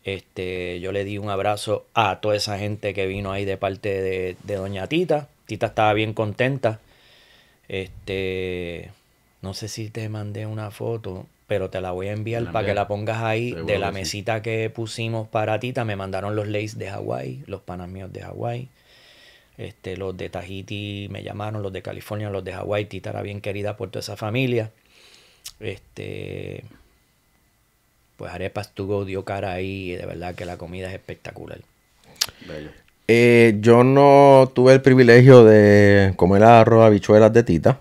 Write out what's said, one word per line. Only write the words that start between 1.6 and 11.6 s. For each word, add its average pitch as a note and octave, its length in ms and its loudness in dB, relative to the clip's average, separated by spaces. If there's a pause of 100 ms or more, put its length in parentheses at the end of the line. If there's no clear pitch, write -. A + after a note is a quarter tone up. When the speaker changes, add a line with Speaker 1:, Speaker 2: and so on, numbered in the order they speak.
Speaker 1:
a G2+ 280 -2
toda G#2 140 -2
esa G2+ 240 -6
gente G#2 340 -8
que G2 140 -6
vino G2 240 -8
ahí G2 140 -8
de F#2+ 120 -6
parte G2 440 -6
de, F#2 420 -6
de G2+ 120 -8
Doña F#2+ 320 -10
Tita. D3+ 420 -4 (180)
Tita A2 200 -8
estaba G#2+ 260 0
bien G#2+ 200 -2
contenta. A2+ 680 -4 (880)
Este, F#2 1200 -10 (500)
no F#2+ 140 -12
sé A2 120 -14
si G#2+ 220 -12
te A2 200 -12
mandé G#2+ 360 -12
una G#2+ 260 -12
foto, A2 540 -10 (220)
pero F#2+ 240 -4